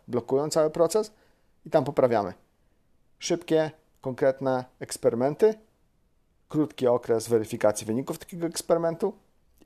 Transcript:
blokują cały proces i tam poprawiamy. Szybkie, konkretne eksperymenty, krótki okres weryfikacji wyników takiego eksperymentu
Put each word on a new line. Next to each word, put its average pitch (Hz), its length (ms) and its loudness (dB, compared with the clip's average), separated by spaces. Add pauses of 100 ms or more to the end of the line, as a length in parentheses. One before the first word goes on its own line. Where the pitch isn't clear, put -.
blokują 131 420 -2
cały 156 200 2
proces 165 440 0 (520)
i - 40 -18
tam 151 140 2
poprawiamy. 117 500 0 (840)
Szybkie, 156 520 -2 (300)
konkretne 131 640 0 (140)
eksperymenty, 139 760 2 (960)
krótki 143 380 0
okres 120 400 0
weryfikacji 107 600 0
wyników 135 300 -4
takiego 170 300 -8
eksperymentu 165 640 -2 (520)